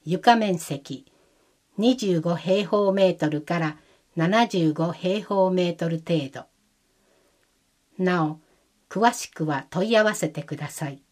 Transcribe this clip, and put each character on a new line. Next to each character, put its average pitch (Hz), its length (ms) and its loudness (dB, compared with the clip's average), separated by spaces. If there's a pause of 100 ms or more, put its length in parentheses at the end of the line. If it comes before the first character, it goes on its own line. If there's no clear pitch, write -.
床 185 300 4
面 202 220 0
積、 - 460 -10 (720)
二 254 220 2
十 180 240 0
五 170 120 0
平 185 320 0
方 202 260 2
メ 190 180 4
ー 170 80 -4
ト 156 100 0
ル 151 140 -2
か 175 160 -4
ら 156 180 -4 (400)
七 202 320 2
十 165 240 2
五 156 180 -2
平 196 320 -4
方 190 280 2
メ 180 220 2
ー 165 40 -8
ト 170 100 -4
ル 165 120 -2
程 156 320 -2
度。 - 160 -14 (1600)
な 180 220 2
お、 156 160 -6 (480)
詳 214 240 2
し - 180 -12
く - 140 -6
は 143 240 -4
問 196 220 -2
い 226 80 4
合 214 60 4
わ 214 100 0
せ 160 160 -4
て 156 120 -10
く - 140 -10
だ 147 140 -10
さ - 180 -8
い。 - 240 -14